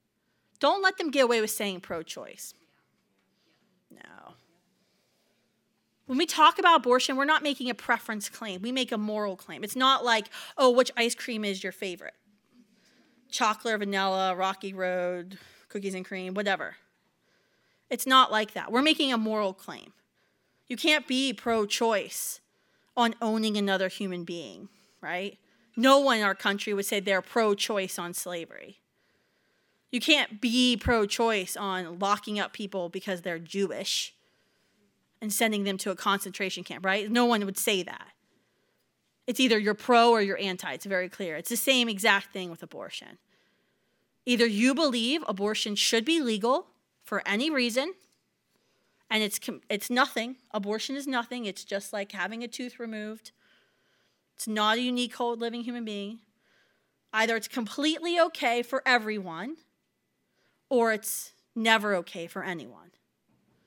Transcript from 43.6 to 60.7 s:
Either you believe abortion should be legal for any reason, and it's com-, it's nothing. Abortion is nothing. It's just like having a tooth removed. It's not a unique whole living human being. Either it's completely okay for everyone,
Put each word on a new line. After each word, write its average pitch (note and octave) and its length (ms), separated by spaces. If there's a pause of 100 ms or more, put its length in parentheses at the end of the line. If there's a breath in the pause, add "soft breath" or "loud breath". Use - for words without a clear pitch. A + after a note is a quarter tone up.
Either A#3+ 220
you A3+ 260
believe C4+ 540
abortion G#3 480
should A3+ 300
be E4 160
legal A#3+ 480 (340)
for - 240
any A3+ 240
reason, C4 440 (1160)
and G#3+ 120
it's G3+ 160
com-, - 300
it's G#3 220
nothing. B3 460 (140)
Abortion G#3+ 460
is C#4 100
nothing. B3 380
It's F#3+ 180
just G3 300
like G3+ 200
having G#3 300
a A#3+ 60
tooth B3 320
removed. A3 500 (1040)
It's - 140
not G#3+ 300
a - 20
unique B3 340
whole A#3+ 220
living A#3 260
human A#3+ 220
being. G#3 360 (920)
Either A3+ 240
it's A3 100
completely D#4+ 720
okay C4 440
for B3+ 220
everyone, G#3+ 720 (1120)